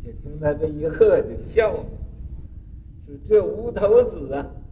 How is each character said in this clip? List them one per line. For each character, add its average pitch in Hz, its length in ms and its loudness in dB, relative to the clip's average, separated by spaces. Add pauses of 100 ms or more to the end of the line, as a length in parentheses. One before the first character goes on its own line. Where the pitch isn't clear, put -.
就 - 100 -12
听 147 260 -12
他 151 140 2
这 156 140 -2
一 151 200 -4
喝 175 340 6
就 - 160 -4
笑 214 340 2
了， 165 140 -6 (1200)
说 143 100 -16 (120)
：“这 - 180 6
乌 - 260 -6
头 208 320 6
子 139 300 -4
啊 139 120 -4 (260)